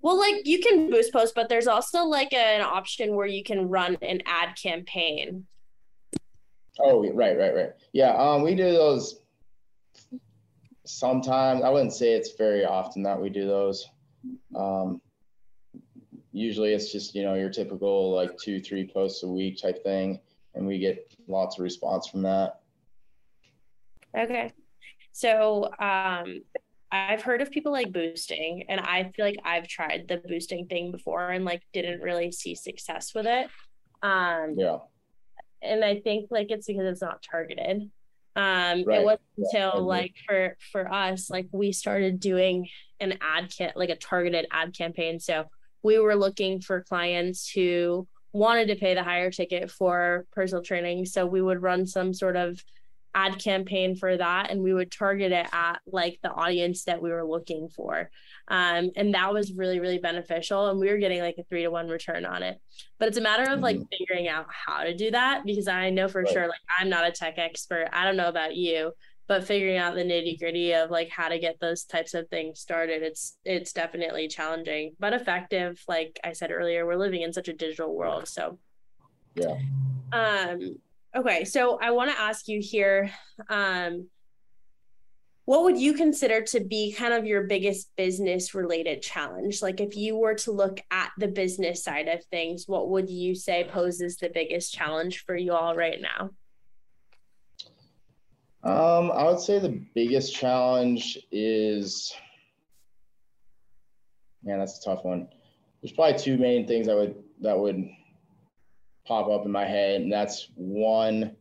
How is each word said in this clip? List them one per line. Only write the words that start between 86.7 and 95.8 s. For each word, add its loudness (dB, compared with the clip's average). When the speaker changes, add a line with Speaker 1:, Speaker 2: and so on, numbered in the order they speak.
Speaker 1:
kind 0
of 0
your 2
biggest -2
business-related -2
challenge? -6
Like, -2
if -4
you -2
were 2
to -4
look 0
at 0
the 0
business -2
side -4
of -2
things, -6
what 0
would 2
you -2
say -2
poses -2
the -4
biggest -4
challenge -4
for -4
you -2
all 2
right -2